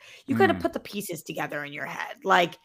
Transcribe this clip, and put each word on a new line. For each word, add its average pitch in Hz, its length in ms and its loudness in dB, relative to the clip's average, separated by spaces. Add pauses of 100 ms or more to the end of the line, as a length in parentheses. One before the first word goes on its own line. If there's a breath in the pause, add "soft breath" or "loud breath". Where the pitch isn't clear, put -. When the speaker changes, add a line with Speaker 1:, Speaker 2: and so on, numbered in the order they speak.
(280 loud breath)
Speaker 1:
You 247 80 0
gotta 381 180 6
Speaker 2:
Mm. - 80 -4
Speaker 1:
put 339 120 -2
the 269 60 -4
pieces 185 440 -10
together 151 400 -6
in 143 100 -12
your 147 120 -10
head. - 380 -10
Like, 185 420 4